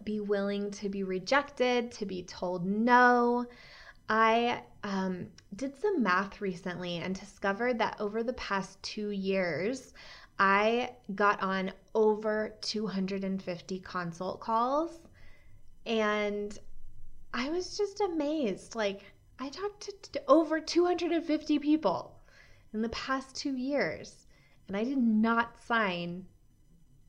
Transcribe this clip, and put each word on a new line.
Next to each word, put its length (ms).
Be 160
willing 520
to 180
be 140
rejected, 880
to 120
be 180
told 420
no. 800
I, 540
um, 440
did 260
some 200
math 380
recently 580
and 160
discovered 680
that 200
over 240
the 100
past 480
two 280
years, 840
I 520
got 300
on 300
over 680
two 260
hundred 380
and 160
fifty 380
consult 600
calls, 640
and 720
I 160
was 280
just 220
amazed. 760
Like, 280
I 100
talked 320
to, 320
to 160
over 320
two 240
hundred 260
and 140
fifty 340
people 640
in 80
the 80
past 460
two 220
years, 680
and 80
I 80
did 140
not 680
sign 600